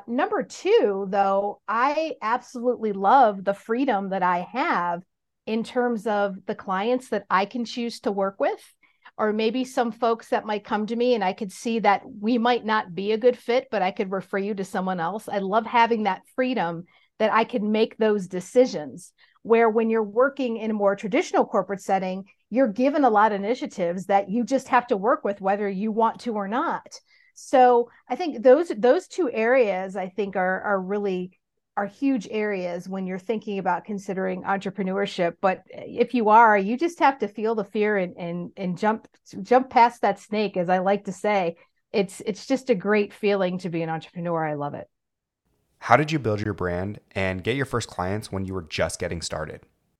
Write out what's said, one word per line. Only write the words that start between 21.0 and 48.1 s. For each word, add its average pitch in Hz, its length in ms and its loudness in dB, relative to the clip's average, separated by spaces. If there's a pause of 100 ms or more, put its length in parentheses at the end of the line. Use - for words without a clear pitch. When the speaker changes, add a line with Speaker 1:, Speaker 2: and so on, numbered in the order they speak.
Speaker 1:
corporate 196 380 -4
setting, 190 420 -2 (240)
you're 254 200 2
given 277 360 2
a 240 60 4
lot 214 220 4
of 196 80 -4
initiatives 196 640 -4
that 196 240 2
you 233 140 0
just 262 240 -2
have 240 180 2
to 220 100 0
work - 280 0
with 202 160 -4
whether 202 280 0
you 202 220 -4
want 220 300 0
to 233 140 -6
or 196 140 -4
not. 240 520 -4 (360)
So 247 540 6 (180)
I 262 80 -4
think 277 260 -6
those, 269 340 8
those 254 320 2
two 339 220 -2
areas, 214 640 2
I 190 120 -4
think, 196 280 -6
are, 185 240 0
are 196 200 0
really, 185 520 -4 (440)
are 202 100 -2
huge 262 440 -2
areas 185 580 -4
when 190 200 -6
you're 185 100 -6
thinking 214 400 -6
about 175 260 -2
considering 190 600 -6
entrepreneurship. 196 960 -2
But 190 260 0
if - 480 -4
you 220 140 2
are, 214 280 8
you 202 200 0
just 339 240 -2
have 277 180 4
to - 80 -2
feel 220 300 -4
the 202 80 -2
fear 208 320 0
and, 180 200 -2
and, 175 400 -8
and 185 220 -4
jump, 220 300 -2 (340)
jump 254 260 4
past 233 340 4
that 202 180 2
snake, 208 360 -4
as 175 120 0
I 185 100 4
like 196 280 0
to 196 60 -6
say. 190 440 -2 (340)
It's, 196 340 -2
it's - 220 -8
just 262 240 0
a 220 60 2
great 202 360 0
feeling 190 460 0
to 185 100 -8
be 165 140 -4
an 165 80 -4
entrepreneur. 165 560 -4
I 151 80 -4
love 143 200 -6
it. - 140 -14 (920)
Speaker 2:
How - 160 6
did 156 160 2
you 151 80 0
build 107 200 0
your 104 140 -2
brand 90 460 -4 (100)
and 92 320 -2
get 120 140 -2
your 139 100 -2
first 117 220 -4
clients 95 420 -6